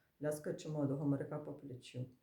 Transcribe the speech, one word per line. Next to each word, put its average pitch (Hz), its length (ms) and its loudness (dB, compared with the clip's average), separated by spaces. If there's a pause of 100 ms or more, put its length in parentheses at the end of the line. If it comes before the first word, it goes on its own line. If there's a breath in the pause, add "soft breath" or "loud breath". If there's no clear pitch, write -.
(220 soft breath)
ляскаючи 151 460 0
молодого 143 380 2
моряка 143 320 4
по 151 140 -6
плечу. 127 540 -8 (160)